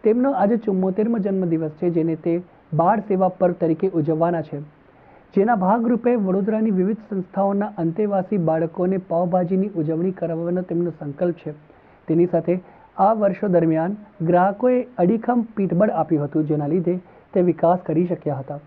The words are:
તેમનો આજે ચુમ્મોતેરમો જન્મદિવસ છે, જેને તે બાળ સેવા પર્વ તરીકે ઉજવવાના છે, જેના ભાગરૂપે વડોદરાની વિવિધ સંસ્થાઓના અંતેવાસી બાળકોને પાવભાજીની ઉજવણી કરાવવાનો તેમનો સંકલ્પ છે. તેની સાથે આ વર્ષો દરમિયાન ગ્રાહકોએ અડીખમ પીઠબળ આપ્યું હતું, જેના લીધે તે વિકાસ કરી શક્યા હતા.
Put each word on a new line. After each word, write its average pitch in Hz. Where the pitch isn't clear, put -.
તેમનો 247
આજે 208
ચુમ્મોતેરમો 202
જન્મદિવસ 180
છે, 175
જેને 165
તે 170
બાળ 180
સેવા 190
પર્વ 180
તરીકે 165
ઉજવવાના 165
છે, 147
જેના 214
ભાગરૂપે 226
વડોદરાની 214
વિવિધ 190
સંસ્થાઓના 196
અંતેવાસી 185
બાળકોને 170
પાવભાજીની 185
ઉજવણી 165
કરાવવાનો 170
તેમનો 175
સંકલ્પ 160
છે. 156
તેની 170
સાથે 175
આ 196
વર્ષો 208
દરમિયાન 165
ગ્રાહકોએ 202
અડીખમ 226
પીઠબળ 190
આપ્યું 156
હતું, 151
જેના 151
લીધે 175
તે 185
વિકાસ 175
કરી 165
શક્યા 156
હતા. 143